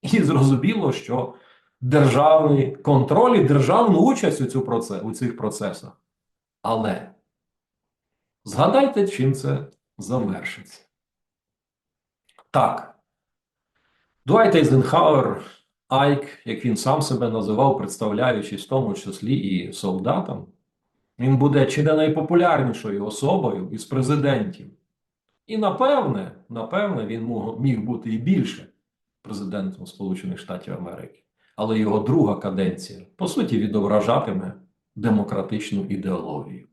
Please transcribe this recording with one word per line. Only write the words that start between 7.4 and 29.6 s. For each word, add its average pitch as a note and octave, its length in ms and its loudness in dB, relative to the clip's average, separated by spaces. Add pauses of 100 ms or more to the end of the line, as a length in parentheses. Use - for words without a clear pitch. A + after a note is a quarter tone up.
згадайте, F#3+ 640 2
чим C3+ 260 0
це C#3 320 -4 (320)
завершиться. G2+ 840 -8 (1700)
Так, - 480 0 (1300)
Дуайт G3+ 280 6
Ейзенхауер, C3+ 880 4 (460)
Айк, C#3 400 2 (160)
як A2+ 200 -8
він A2+ 120 2
сам C#3+ 260 0
себе A#2+ 260 -2
називав, A2 500 0
представляючись G#2+ 840 -4
в - 40 -20
тому A2 260 -2
числі G#2 420 -4
і F#2 360 -2
солдатам, - 760 -4 (720)
він C3 160 4
буде C#3 300 4
чи - 160 -2
не D#3 120 4
найпопулярнішою D3 1120 0
особою A#2 680 -2
із A2 120 -10
президентів. C3 840 -2 (760)
І A3 120 -6
напевне, G#3+ 760 0 (160)
напевне, B2 580 -4
він A2+ 180 -8
мог, A2+ 360 -6
міг B2+ 200 0
бути A2+ 300 -6
і A2 80 -2
більше C#3 480 0 (560)
президентом G2 640 -8